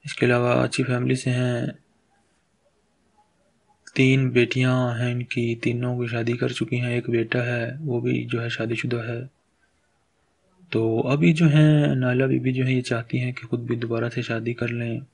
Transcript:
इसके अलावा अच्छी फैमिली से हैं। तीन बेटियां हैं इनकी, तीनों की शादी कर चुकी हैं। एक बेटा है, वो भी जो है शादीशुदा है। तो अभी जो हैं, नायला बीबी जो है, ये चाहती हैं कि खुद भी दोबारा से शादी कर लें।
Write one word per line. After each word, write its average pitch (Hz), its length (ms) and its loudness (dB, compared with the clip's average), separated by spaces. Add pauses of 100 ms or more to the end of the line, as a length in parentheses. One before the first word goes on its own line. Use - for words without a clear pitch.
इसके - 200 0
अलावा 120 280 2
अच्छी 127 300 0
फैमिली 127 320 0
से 131 160 -4
हैं। 123 480 -2 (2250)
तीन 131 360 2
बेटियां 123 680 2
हैं 123 120 -2
इनकी, 120 440 -4
तीनों 123 440 -2
की 120 80 -4
शादी 117 260 -2
कर 123 180 -2
चुकी 123 260 -4
हैं। 123 140 -2
एक 120 180 -2
बेटा 113 300 0
है, 120 380 -4
वो 127 240 -4
भी 123 240 0
जो 117 160 -4
है 117 80 -4
शादीशुदा 117 640 -4
है। 123 280 -12 (1300)
तो 113 280 2
अभी 147 340 4
जो 165 120 4
हैं, 147 500 6
नायला 127 320 2
बीबी 131 240 0
जो 131 120 0
है, 131 100 2
ये 127 80 2
चाहती 117 360 -2
हैं 127 160 -2
कि - 140 -12
खुद 120 180 -4
भी 120 100 -2
दोबारा 117 340 -2
से 120 140 -4
शादी 117 300 -4
कर 120 160 -4
लें। 117 320 -4 (120)